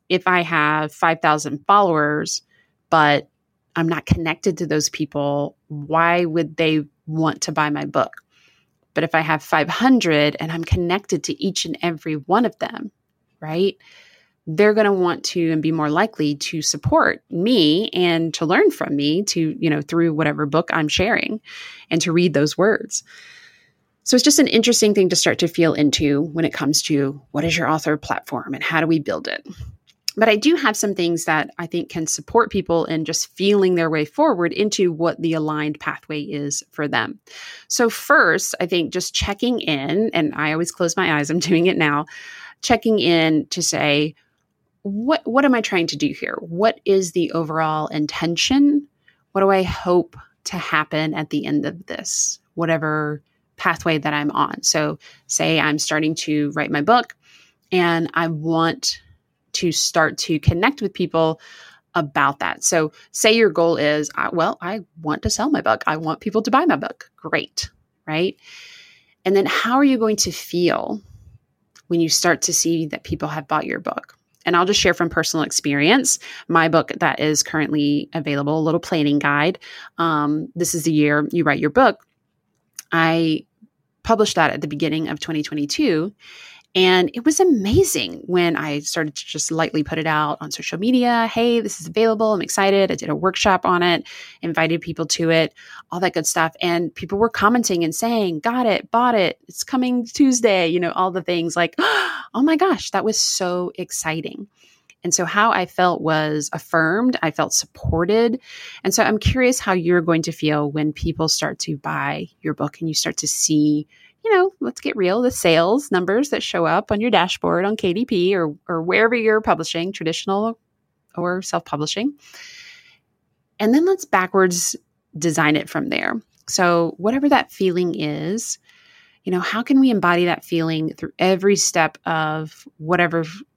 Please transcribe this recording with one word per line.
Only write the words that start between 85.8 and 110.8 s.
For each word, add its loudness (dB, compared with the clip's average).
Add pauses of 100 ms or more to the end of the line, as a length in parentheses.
And 4
it -8
was 2
amazing 2
when 2
I -4
started -6
to -12
just -6
lightly -2
put -4
it -4
out 0
on -12
social -8
media. 2
"Hey, 0
this -8
is -14
available. 2
I'm -2
excited." 2
I -2
did -10
a -2
workshop 0
on 2
it, 2 (380)
invited -2
people -6
to -2
it, 2 (360)
all -6
that 0
good -2
stuff. 0
And 0
people -6
were 2
commenting 2
and -2
saying, -2
"Got 0
it, 0
bought 2
it, 0
it's -12
coming -2
Tuesday," 4
you 0
know, -2
all 0
the -6
things -2
like, -2
<gasps> -6
"Oh -2
my 4
gosh, 0
that -2
was 0
so -2
exciting." -8 (540)
And 0
so 2
how 4
I 2
felt 2
was 0
affirmed. 0
I 0
felt -4
supported. 0 (420)
And 0
so 2
I'm 2
curious 2
how -2
you're 2
going 2
to -6
feel 0
when -2